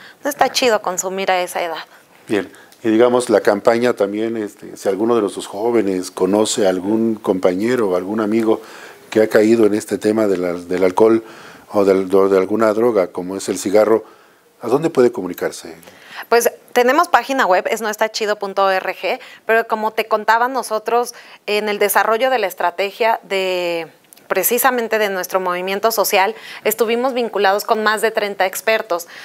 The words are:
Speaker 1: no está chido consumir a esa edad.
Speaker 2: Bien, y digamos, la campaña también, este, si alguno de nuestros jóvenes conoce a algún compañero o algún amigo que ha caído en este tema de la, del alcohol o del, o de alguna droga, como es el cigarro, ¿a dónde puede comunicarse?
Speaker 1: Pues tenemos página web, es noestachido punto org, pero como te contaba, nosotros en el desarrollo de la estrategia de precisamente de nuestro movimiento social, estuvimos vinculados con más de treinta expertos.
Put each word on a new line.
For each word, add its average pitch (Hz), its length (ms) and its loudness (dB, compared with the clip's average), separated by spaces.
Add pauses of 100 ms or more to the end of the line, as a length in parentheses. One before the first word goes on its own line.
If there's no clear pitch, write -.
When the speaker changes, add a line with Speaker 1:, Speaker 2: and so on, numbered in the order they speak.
(220)
Speaker 1:
no 285 80 -4
está 262 220 0
chido 220 300 0
consumir 190 480 -4
a 185 120 0
esa 175 200 -6
edad. 160 220 -8 (440)
Speaker 2:
Bien, 95 240 -4 (320)
y 113 60 0
digamos, 120 400 4
la 101 100 4
campaña 117 540 2
también, 107 420 -2
este, 98 400 -10
si - 120 -6
alguno 110 280 0
de 110 60 2
nuestros 92 260 -4
jóvenes 98 640 -2
conoce 104 540 0
a 92 40 4
algún 107 460 0
compañero 101 720 0
o 90 60 0
algún 98 240 -4
amigo 110 400 0 (500)
que 110 120 4
ha 110 60 2
caído 110 380 4
en 101 80 2
este 104 240 -4
tema 107 300 0
de 95 80 2
la, 87 160 -2
del 90 320 -2
alcohol 110 400 4 (480)
o 101 120 2
del, 95 300 4
o 98 140 6
de 98 100 4
alguna 107 360 2
droga, 110 340 2
como 92 280 -8
es - 120 -8
el 95 100 -4
cigarro, 107 460 2 (560)
¿a 120 80 -8
dónde 156 220 0
puede 123 200 4
comunicarse? - 640 -8 (540)
Speaker 1:
Pues 233 220 2 (220)
tenemos 262 360 2
página 247 380 0
web, 185 240 2
es 220 100 -4
noestachido 214 600 -4
punto 196 260 -2
org, 190 540 -2 (260)
pero 226 220 2
como 214 240 -2
te 220 140 -2
contaba, 220 420 2
nosotros 233 640 -4 (320)
en 208 220 0
el 208 100 -2
desarrollo 214 500 2
de 254 120 2
la 190 80 -2
estrategia 196 760 -2
de 180 640 -2 (420)
precisamente 233 680 0
de 214 100 0
nuestro 190 320 -4
movimiento 185 500 -2
social, 208 440 2 (280)
estuvimos 233 520 -2
vinculados 202 500 0
con 214 180 0
más 214 200 2
de 220 80 0
treinta 202 360 -2
expertos. 202 600 -2 (160)